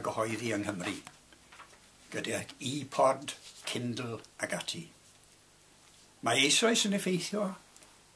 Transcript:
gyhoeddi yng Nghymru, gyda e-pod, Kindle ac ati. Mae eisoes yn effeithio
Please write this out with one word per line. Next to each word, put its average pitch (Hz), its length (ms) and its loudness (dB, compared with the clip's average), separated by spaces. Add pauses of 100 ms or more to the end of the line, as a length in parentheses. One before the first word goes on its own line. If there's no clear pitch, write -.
gyhoeddi 113 500 0
yng 101 80 0
Nghymru, 95 320 -4 (1120)
gyda 101 320 -4 (160)
e-pod, 135 760 2 (340)
Kindle 120 540 -4 (180)
ac - 160 -2
ati. - 300 -6 (1400)
Mae 131 220 6
eisoes 226 420 6
yn 196 80 2
effeithio 190 540 0 (640)